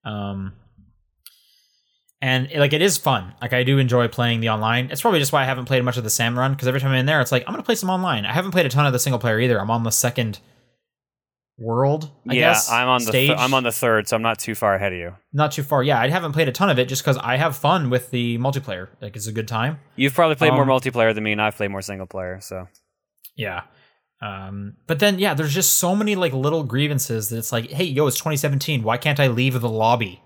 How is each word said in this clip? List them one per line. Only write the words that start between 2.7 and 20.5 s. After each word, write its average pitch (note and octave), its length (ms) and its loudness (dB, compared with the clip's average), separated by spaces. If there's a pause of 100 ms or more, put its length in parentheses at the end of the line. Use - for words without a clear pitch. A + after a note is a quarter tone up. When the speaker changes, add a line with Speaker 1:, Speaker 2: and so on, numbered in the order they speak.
Speaker 1:
it D3+ 80 2
is F#3+ 160 2
fun. G2+ 420 -2
Like, A#2+ 140 -4
I B2+ 100 2
do C3+ 140 4
enjoy B2 300 4
playing A#2 320 0
the A2+ 100 0
online. A2+ 400 0
It's C3+ 100 -8
probably G3 200 2
just C#3 120 0
why C#3+ 120 2
I - 20 0
haven't B2+ 200 -4
played B2+ 180 2
much B2 140 0
of A#2 60 -4
the G#2+ 60 -4
Salmon A#2+ 300 0
Run, C3+ 160 2
'cause C3 120 -2
every C3 140 2
time C3+ 100 0
I'm C3 60 2
in B2+ 80 2
there, D3 160 2
it's B2 100 0
like, B2+ 140 0
"I'm D4+ 80 -6
gonna - 80 -6
play A#3 140 0
some F#3 160 -2
online." F3 340 -2
I A2 80 -2
haven't F#3 160 0
played E3+ 160 2
a C3 40 0
ton C#3+ 180 4
of B2+ 60 2
the B2 60 0
single B2+ 200 0
player A2+ 200 2
either. A#2+ 220 2
I'm G#2 80 -4
on A#2 140 0
the A2+ 80 -2
second A#2 480 -2 (1200)
world, C3+ 500 0 (180)
I B2+ 60 0
Speaker 2:
Yeah, B2 200 4
Speaker 1:
guess, A2 180 0
Speaker 2:
I'm B2 160 2
on B2+ 140 4
the A2 100 -2
Speaker 1:
stage. C3 180 4
Speaker 2:
th-, - 100 2
I'm B2+ 140 2
on C3 100 4
the A#2 80 0
third, A2+ 360 2
so A#2+ 80 0
I'm A2+ 80 0
not A2+ 160 0
too A2 160 -6
far G#2 180 2
ahead G2 180 0
of F2+ 60 -8
you. E2+ 180 -10 (180)
Speaker 1:
Not D3+ 180 0
too D3+ 100 -6
far. C3+ 220 0
Yeah, C3+ 180 2
I C3 80 2
haven't E3 240 -2
played D3+ 160 2
a - 20 -4
ton F#3 200 0
of B2+ 80 4
it - 100 2
just C3 140 -6
'cause C3 160 2
I B2 180 -2
have D3 180 0
fun D3 360 0
with B2 180 -2
the A#2+ 300 -2
multiplayer. B2 480 -4 (140)
Like, G#2+ 140 -14
it's G#2+ 120 -10
a A2+ 40 -8
good G#2+ 160 -4
time. A#2+ 320 -2 (160)
Speaker 2:
You've C3+ 200 0
probably D#3+ 200 4
played D3+ 180 4